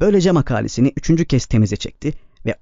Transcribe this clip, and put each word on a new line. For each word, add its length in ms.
Böylece 300
makalesini 680
üçüncü 280
kez 220
temize 300
çekti 360
ve 160